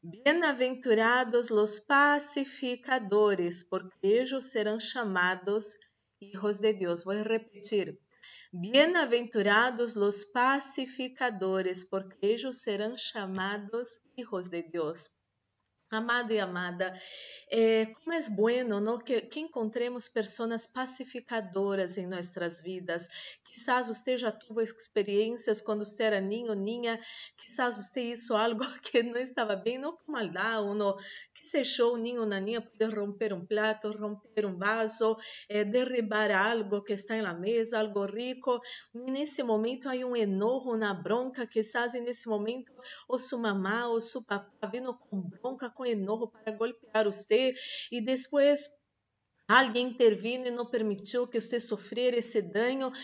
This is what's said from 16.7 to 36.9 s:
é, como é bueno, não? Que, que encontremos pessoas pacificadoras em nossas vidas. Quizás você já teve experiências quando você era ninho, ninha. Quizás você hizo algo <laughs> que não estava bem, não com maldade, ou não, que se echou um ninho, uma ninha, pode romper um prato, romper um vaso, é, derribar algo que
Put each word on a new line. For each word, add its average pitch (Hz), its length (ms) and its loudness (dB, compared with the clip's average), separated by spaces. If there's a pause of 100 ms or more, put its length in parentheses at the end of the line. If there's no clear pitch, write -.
é, 226 380 4
como 320 260 -8
é 339 60 0 (120)
bueno, 220 500 2
não? 220 180 0
Que, 233 220 -2
que 233 180 -8
encontremos 247 680 -4
pessoas 226 580 -2
pacificadoras 202 1300 -4
em 180 120 -4
nossas 175 520 -6
vidas. 175 480 -6 (360)
Quizás 247 440 0
você 240 300 -2
já 226 140 -2
teve 220 320 -4
experiências 214 960 0
quando 208 240 -2
você - 160 -4
era 214 180 2
ninho, 214 340 -2
ninha. 226 460 -2 (440)
Quizás 247 340 0
você 247 240 -2
hizo 233 340 0
algo 226 280 2
<laughs> - 180 -8
que 240 220 4
não 240 140 -2
estava 240 360 -2
bem, 220 240 -2
não 311 180 -4
com - 160 -12
maldade, 214 540 -2
ou 202 80 -2
não, 202 220 2 (360)
que - 160 -16
se 294 120 2
echou 240 340 2
um - 20 -2
ninho, 233 280 -2
uma 196 160 0
ninha, 226 200 -2
pode 220 340 -2
romper 202 380 -2
um 175 140 -6
prato, 214 460 0
romper 208 520 -4
um 185 140 -4
vaso, 220 580 2 (320)
é, 208 160 2
derribar 220 680 2
algo 202 500 2
que - 100 -4